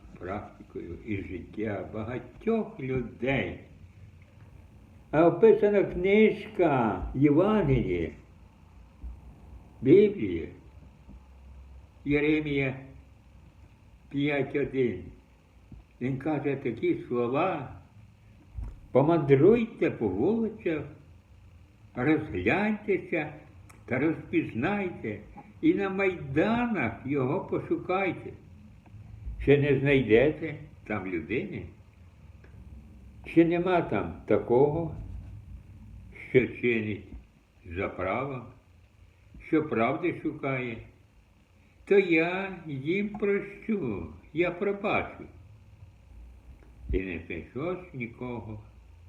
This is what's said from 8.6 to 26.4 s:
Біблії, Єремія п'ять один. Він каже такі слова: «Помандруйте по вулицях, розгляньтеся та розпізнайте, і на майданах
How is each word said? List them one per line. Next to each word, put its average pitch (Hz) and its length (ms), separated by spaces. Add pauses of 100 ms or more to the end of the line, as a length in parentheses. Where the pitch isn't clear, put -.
Біблії, 117 680 (1600)
Єремія 147 720 (1300)
п'ять 143 480
один. 123 480 (960)
Він 131 180
каже 139 380
такі 127 520
слова: 135 640 (1160)
«Помандруйте 156 1000
по 113 180
вулицях, 160 760 (1120)
розгляньтеся 156 1400 (520)
та 123 120
розпізнайте, 147 1200 (400)
і 170 140
на 196 160
майданах 190 1000 (140)